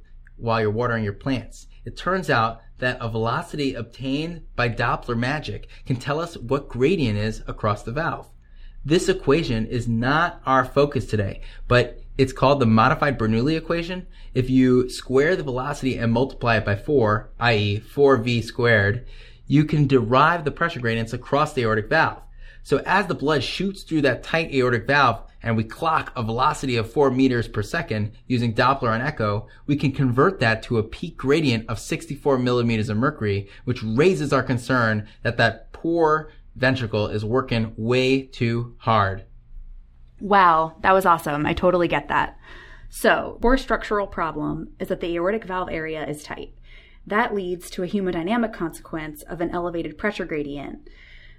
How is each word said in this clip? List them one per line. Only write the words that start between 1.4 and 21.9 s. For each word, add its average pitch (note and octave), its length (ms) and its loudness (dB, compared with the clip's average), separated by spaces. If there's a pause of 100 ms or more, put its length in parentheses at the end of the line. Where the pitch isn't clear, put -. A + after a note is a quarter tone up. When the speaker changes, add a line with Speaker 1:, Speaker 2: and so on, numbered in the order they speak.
Speaker 1:
It A2+ 100 -12
turns F#3 340 -4
out A2+ 300 0 (200)
that B2+ 200 -2
a A#2 100 -6
velocity C3 640 -4
obtained C#3 680 -8 (140)
by A#2+ 140 0
Doppler A#2+ 480 -2
magic B2 520 -4 (160)
can C3+ 100 -2
tell C#3+ 240 -4
us E3 160 -6
what C3+ 320 -4
gradient B2+ 500 2
is A2 300 -4
across G#2+ 360 -2
the A2+ 100 -8
valve. D3 340 -6 (560)
This F3+ 260 2
equation C#3 560 0
is A#2+ 220 -4
not C#3 580 0
our C3 200 4
focus C#3+ 400 2
today, G2+ 360 -4 (260)
but - 340 2 (160)
it's C3 160 2
called C3+ 260 4
the A#2+ 60 4
modified A#2+ 520 4
Bernoulli A#2 380 2
equation. E3+ 520 -6 (260)
If B2+ 160 0
you B2+ 400 6
square C#3+ 460 2
the E3 80 -4
velocity C3+ 540 -4
and A#2 140 2
multiply A#2+ 460 2
it G#2 80 0
by G2+ 100 0
four, A2 540 2 (100)
i A#2 160 2
e G#2 240 0
four C#3 380 4
V A#2 240 0
squared, A2+ 640 2 (400)
you D3 200 4
can D3+ 220 2
derive C3+ 560 2
the D3 80 -2
pressure E3+ 280 -4
gradients A2+ 340 -2
across D3 400 -2
the B2+ 80 0
aortic A2 280 0
valve. D3+ 320 2 (420)